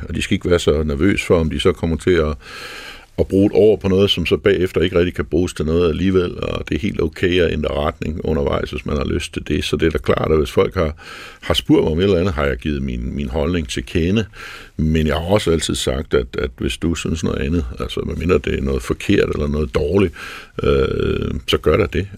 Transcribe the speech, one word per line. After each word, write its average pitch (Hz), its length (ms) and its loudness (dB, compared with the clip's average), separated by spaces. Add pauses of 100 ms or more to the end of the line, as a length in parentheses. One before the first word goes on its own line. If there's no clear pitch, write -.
Og 80 60 -6
de 82 60 -2
skal - 140 -2
ikke 90 140 0
være 87 100 6
så 78 240 2
nervøse 76 420 2
for, 90 140 4
om 80 100 2
de 71 100 -4
så 92 120 2
kommer 82 260 -2
til 92 140 2
at, 78 220 2 (880)
at - 80 0
bruge 98 180 4
et 104 80 4
år 104 220 6
på 92 120 -2
noget, 95 220 4
som 90 160 -2
så 95 120 2
bagefter 90 440 2
ikke 92 180 0
rigtig 90 140 2
kan 78 120 -4
bruges 85 280 0
til 78 120 -4
noget 82 240 2
alligevel, 87 540 0
og 80 260 -6
det 80 60 -2
er 78 40 -2
helt - 220 -4
okay 87 400 0
at 82 120 2
ændre 73 200 -2
retning 78 520 -4
undervejs, 78 460 -2
hvis 76 140 -8
man 73 120 -2
har 71 80 -2
lyst 80 280 -4
til 78 140 -8
det. 76 180 0
Så - 120 -2
det 71 80 2
er 82 60 4
da 78 60 0
klart, - 340 0
at 80 60 4
hvis 73 140 0
folk - 240 2
har, 80 180 0 (480)
har - 120 -2
spurgt - 300 2
mig - 80 0
om 78 80 0
et 90 40 2
eller 98 160 4
andet, 92 140 0
har 73 120 0
jeg 65 120 0
givet 73 240 -2
min, 64 340 -4
min 71 140 -4
holdning 80 400 -2
til - 160 -6
kende, 92 400 0 (520)
men 78 300 2
jeg 71 80 2
har 80 100 -2
også 95 260 2
altid 80 240 0
sagt, 69 380 -4
at, 62 140 4 (120)
at 67 180 -2
hvis - 200 -4
du 82 180 0
synes - 280 -4
noget - 160 -2
andet, 73 260 0 (140)
altså - 260 -6
medmindre 80 320 0
det - 220 -2
er - 20 -4
noget 67 200 -2
forkert - 520 2
eller 73 140 -2
noget 73 280 -2
dårligt, 90 380 2 (500)
øh, 71 680 0 (160)
så - 100 2
gør 87 200 4
der 101 100 4
det. 95 200 -4 (100)